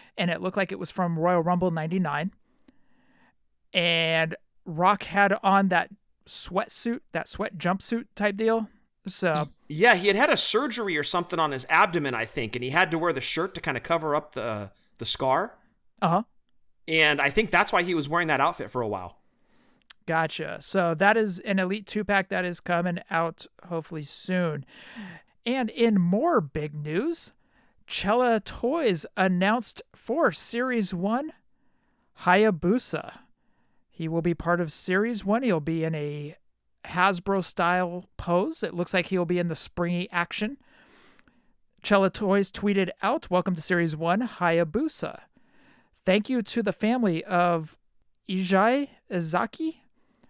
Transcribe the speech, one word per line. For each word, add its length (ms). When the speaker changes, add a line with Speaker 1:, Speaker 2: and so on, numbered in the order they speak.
Speaker 1:
and 140
it 120
looked 160
like 140
it 80
was 120
from 260
Royal 240
Rumble 300
ninety-nine. 640
And 600
Rock 420
had 360
on 280
that 200
sweatsuit, 760
that 160
sweat 300
jumpsuit 480
type 220
deal. 320
So 260
Speaker 2:
Y-, 140
yeah, 260
he 120
had 80
had 140
a 80
surgery 600
or 60
something 360
on 120
his 160
abdomen, 460
I 120
think, 300
and 80
he 60
had 220
to 80
wear 120
the 100
shirt 340
to 60
kinda 180
cover 360
up 180
the, 380
the 60
scar. 520
Speaker 1:
Uh-huh. 240
Speaker 2:
And 320
I 120
think 180
that's 240
why 80
he 140
was 120
wearing 200
that 120
outfit 320
for 100
a 60
while. 280
Speaker 1:
Gotcha. 560
So 320
that 240
is 220
an 200
Elite 260
two-pack 440
that 160
is 160
coming 380
out 360
hopefully 380
soon. 640
And 240
in 300
more 400
big 340
news, 600
Cella 500
Toys 640
announced 640
for 380
Series 640
one, 400
Hayabusa. 960
He 180
will 140
be 120
part 280
of 100
Series 540
one. 180
He'll 160
be 240
in 100
a 440
Hasbro-style 1200
pose. 480
It 100
looks 200
like 140
he'll 180
be 140
in 100
the 80
springy 520
action. 460
Cella 260
Toys 400
tweeted 420
out, 280
"Welcome 260
to 60
Series 320
one, 320
Hayabusa. 960
Thank 240
you 140
to 200
the 80
family 540
of 520
Ijai 580
Izaki 680